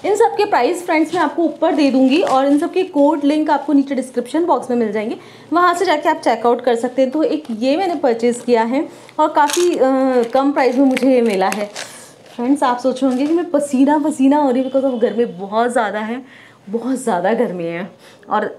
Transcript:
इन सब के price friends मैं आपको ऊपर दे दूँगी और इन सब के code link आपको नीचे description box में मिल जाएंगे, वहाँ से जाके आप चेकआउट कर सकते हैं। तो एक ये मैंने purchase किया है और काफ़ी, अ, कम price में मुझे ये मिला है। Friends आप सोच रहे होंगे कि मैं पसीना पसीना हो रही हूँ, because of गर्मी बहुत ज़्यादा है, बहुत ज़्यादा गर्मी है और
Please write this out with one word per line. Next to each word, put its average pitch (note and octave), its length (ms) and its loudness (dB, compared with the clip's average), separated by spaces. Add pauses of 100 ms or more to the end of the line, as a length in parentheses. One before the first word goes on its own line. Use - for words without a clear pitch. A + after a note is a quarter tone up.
इन G4+ 120 0
सब G#4 200 2
के G#4 80 2
price E4+ 420 0
friends D#4 280 0
मैं F4 80 0
आपको D4+ 200 -2
ऊपर D#4+ 320 0
दे C#4 160 2
दूँगी C4 320 2
और C4 240 2
इन C#4+ 120 4
सब E4 140 -2
के F#4 120 0
code C#4+ 400 2
link D#4 260 2
आपको C#4+ 220 0
नीचे C#4 220 2
description B3+ 500 -4
box C#4 260 -2
में A#3+ 60 0
मिल A3 160 -2
जाएंगे, A3 240 -6 (360)
वहाँ F4 220 2
से F4+ 100 -2
जाके D#4+ 240 0
आप D#4+ 160 0
चेकआउट A#3+ 360 2
कर A#3+ 160 0
सकते B3+ 260 -2
हैं। B3+ 80 2
तो D#4 120 -2
एक D4+ 280 -2
ये B3+ 260 0
मैंने F4+ 180 -2
purchase A#3+ 520 0
किया A#3 160 2
है C4 260 -2 (300)
और D#4 100 2
काफ़ी, E4 420 2
अ, D#4 100 -2 (540)
कम C#4 180 2
price B3+ 240 2
में C#4 100 4
मुझे C4 280 2
ये A#3+ 80 4
मिला G3 260 0
है। G3+ 220 -6 (600)
Friends C4+ 320 0
आप B3 160 0
सोच B3+ 240 -2
रहे C4+ 80 2
होंगे B3+ 160 0
कि D#4 80 0
मैं E4+ 160 -2
पसीना C#4+ 480 2
पसीना C#4+ 380 2
हो C#4+ 140 2
रही B3+ 120 0
हूँ, C4 80 -4
because C4+ 220 0
of A#3 80 -4
गर्मी A3 240 0
बहुत G#3 480 -2
ज़्यादा G#3+ 260 -2
है, A#3 240 -8 (460)
बहुत A#3 280 -4
ज़्यादा G3 360 -2
गर्मी F#3 320 -4
है E3+ 260 -8 (400)
और G#3 160 -2 (120)